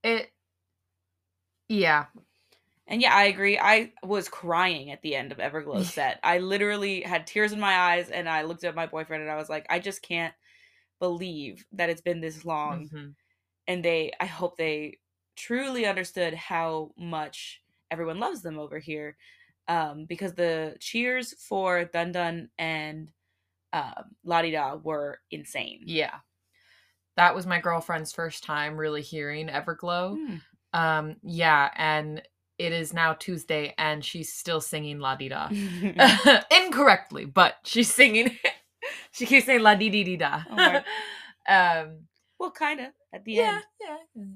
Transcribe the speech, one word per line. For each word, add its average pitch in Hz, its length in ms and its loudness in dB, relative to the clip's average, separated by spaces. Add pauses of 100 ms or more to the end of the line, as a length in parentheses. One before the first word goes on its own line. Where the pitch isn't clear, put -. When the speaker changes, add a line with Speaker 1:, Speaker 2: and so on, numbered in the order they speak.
Speaker 1:
It, 226 280 -2 (1400)
yeah. 165 380 2 (800)
Speaker 2:
And 233 120 -2
yeah, 247 140 6
I 202 100 8
agree. 202 340 2
I 220 340 4 (100)
was 190 260 -4
crying 170 600 -2
at 151 120 -14
the 151 120 -4
end 135 180 -6
of 135 60 -14
Everglow's 147 560 -4
Speaker 1:
<laughs> - 0 -
Speaker 2:
set. 139 300 -2
I 175 140 4
literally 196 640 -2
had 170 240 -4
tears 214 260 0
in 208 80 -6
my 196 140 2 (180)
eyes, 175 180 -2
and 170 180 -6
I 160 140 -2
looked 165 220 -8
at 165 100 -4
my 165 120 -4
boyfriend, 156 360 -8
and 151 80 -8
I 151 60 -4
was 156 120 -8
like, 156 220 -6
"I 175 80 0
just 196 240 -8
can't 165 320 -6 (640)
believe 170 760 -6
that 175 180 -2
it's 165 100 -6
been 175 200 -4
this 156 240 -10
long." 151 420 -6
Speaker 1:
Mm-hmm. 147 220 -16 (600)
Speaker 2:
And 180 160 -4
they, 165 340 0
I 185 80 -4
hope 175 300 -6
they 151 420 -4 (380)
truly 247 500 -4
understood 180 480 -4
how 165 640 -4
much 160 640 -10 (280)
everyone 165 300 -6
loves 302 220 -6
them 156 160 -10
over 151 200 -12
here. 151 380 -10 (520)
Um, 156 380 -2
because 175 280 -8
the 160 460 -2
cheers 247 540 -4
for 185 520 -2
Dun 170 260 -2
Dun 170 460 -4
and, 156 520 -6 (600)
um, - 520 -8
La 170 180 2
Di 165 80 -2
Da 143 240 -4
were 151 460 -8 (100)
insane. - 560 -12
Speaker 1:
Yeah. 160 300 -2 (1000)
That 175 180 8
was 180 120 -6
my 175 140 0
girlfriend's 165 520 -2
first 165 320 -8
time 151 320 -4
really 151 260 -4
hearing 151 460 -8
Everglow. 175 680 -4
Speaker 2:
Hmm. 269 200 -8 (380)
Speaker 1:
Um, 156 480 0
yeah, 160 540 4
and 151 440 -2 (380)
it 170 140 -2
is 165 200 -4
now 165 220 2
Tuesday, 156 640 -4
and 151 260 -2
she's - 300 -10
still 165 260 -4
singing 147 380 -8
La 131 180 -2
Di 135 140 -10
Da. - 180 -6
Speaker 2:
<laughs> 202 1040 6
Speaker 1:
<laughs> - 0 -
Incorrectly, 285 760 6
but 160 300 6 (100)
she's 226 280 2
singing. 240 520 6
<laughs> - 40 2 (680)
She 254 120 -6
keeps 262 200 6
saying 254 160 4
La 208 120 10
Di 208 160 2
Di 202 140 2
Di 180 120 -2
Da. 156 340 -2
Speaker 2:
Oh - 60 -10
my. 370 280 4 (300)
Speaker 1:
<laughs> - 340 -12
Um, 165 600 4 (300)
Speaker 2:
Well, 359 120 -6
kinda, 294 420 -4 (200)
at 196 120 -16
the 220 80 -8
Speaker 1:
yeah, 427 280 2
Speaker 2:
end. 415 40 -18 (160)
Speaker 1:
yeah. 320 440 -14 (120)